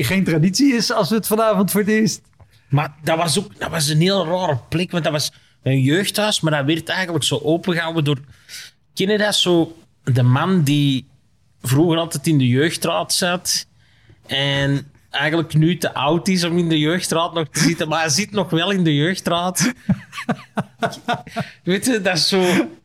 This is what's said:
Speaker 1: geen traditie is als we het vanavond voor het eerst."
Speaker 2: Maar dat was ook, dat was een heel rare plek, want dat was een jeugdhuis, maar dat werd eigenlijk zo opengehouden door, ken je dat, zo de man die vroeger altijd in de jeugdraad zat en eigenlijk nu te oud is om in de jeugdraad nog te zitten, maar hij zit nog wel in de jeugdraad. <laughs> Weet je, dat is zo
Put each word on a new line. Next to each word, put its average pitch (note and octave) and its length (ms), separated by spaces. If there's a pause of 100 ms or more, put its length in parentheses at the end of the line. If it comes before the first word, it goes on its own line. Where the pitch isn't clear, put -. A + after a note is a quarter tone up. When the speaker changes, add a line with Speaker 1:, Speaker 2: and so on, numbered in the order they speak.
Speaker 1:
geen F3+ 240
traditie F#3 500
is A#3 180
als G#3+ 160
we A3 60
het A3+ 120
vanavond G#3 440
voor G3+ 100
het G#3 100
eerst." A3 300 (480)
Speaker 2:
Maar D3 340
dat D#3+ 160
was E3 200
ook, G3+ 200
dat - 120
was D#3 180
een D#3 120
heel F#3 260
rare E3+ 320 (100)
plek, E3+ 220
want F3 140
dat D#3+ 80
was D3 200 (300)
een C3+ 180
jeugdhuis, G3 600
maar D#3 120
dat D3 120
werd D#3 240
eigenlijk E3+ 360
zo - 180
opengehouden E3 600
door, C#3+ 140 (760)
ken G3 140
je G#3+ 100
dat, G#3 160
zo E3+ 420 (280)
de B2+ 180
man D#3 400
die C#3+ 440 (560)
vroeger D#3+ 360
altijd D#3+ 280
in D#3 120
de C3 100
jeugdraad D#3+ 640
zat - 540 (600)
en C#3 640 (200)
eigenlijk D3+ 440
nu D#3+ 240
te - 160
oud D#3 340
is F3+ 160
om E3+ 140
in E3+ 100
de D#3+ 100
jeugdraad E3 560
nog E3 160
te C#3+ 100
zitten, E3 280
maar D#3 120
hij D#3+ 80
zit F3+ 220
nog G3+ 200
wel E3+ 200
in F#3+ 140
de D#3+ 100
jeugdraad. F3+ 800 (960)
<laughs> - 1000
Weet F#3+ 200
je, A#3+ 160
dat F#3 160
is - 120
zo F#3 400 (160)